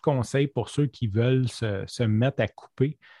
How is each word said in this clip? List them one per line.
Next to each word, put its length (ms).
conseil 440
pour 220
ceux 180
qui 220
veulent 400
se, 380
se 160
mettre 400
à 60
couper, 500